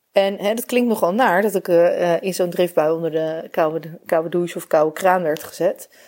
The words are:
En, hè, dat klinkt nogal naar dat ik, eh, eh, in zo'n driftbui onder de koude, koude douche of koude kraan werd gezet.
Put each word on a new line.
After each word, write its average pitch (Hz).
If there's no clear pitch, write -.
En, 196
hè, 208
dat 233
klinkt 247
nogal 185
naar 202
dat 208
ik, 180
eh, 170
eh, -
in 190
zo'n 180
driftbui 175
onder 165
de 160
koude, 160
koude 165
douche 175
of 170
koude 156
kraan 185
werd 156
gezet. -